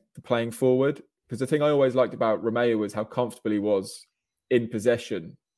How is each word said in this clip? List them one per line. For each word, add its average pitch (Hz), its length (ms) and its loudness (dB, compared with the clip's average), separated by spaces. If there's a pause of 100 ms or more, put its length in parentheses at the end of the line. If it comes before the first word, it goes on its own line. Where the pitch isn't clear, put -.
(160)
the - 60 -18
playing 117 300 -2
forward. 131 500 2 (280)
'Cause 113 100 -8
the 127 80 -4
thing 147 140 0
I 147 80 4
always 135 260 4
liked 123 180 2
about 113 300 0
Romeo 117 340 2
was 104 160 -2
how 107 100 -4
comfortable 110 480 -4
he 104 80 0
was 101 460 -2 (440)
in 120 180 2
possession. 107 680 -2 (220)